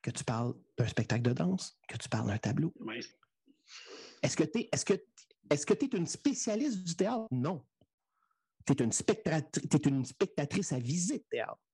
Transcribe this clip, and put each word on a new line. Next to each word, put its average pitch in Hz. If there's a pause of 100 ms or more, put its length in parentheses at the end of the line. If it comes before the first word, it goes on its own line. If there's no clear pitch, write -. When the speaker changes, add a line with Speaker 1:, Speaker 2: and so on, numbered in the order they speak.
Speaker 1:
que 113
tu -
parles 120 (240)
d'un 120
spectacle 117
de 123
danse, 180 (100)
que -
tu -
parles 113
d'un 101
tableau. 139
Speaker 2:
Oui. - (1200)
Speaker 1:
Est-ce -
que 165
t'es, 226
est-ce -
que, 202 (560)
est-ce 147
que -
t'es 349 (120)
une 165
spécialiste 226
du 165
théâtre ? 196
Non. 135 (1000)
T'es 135
une 113
spectrat-, 160
t'es 147
une 135
spectatrice -
à 127
visée 175
de -
théâtre. - (140)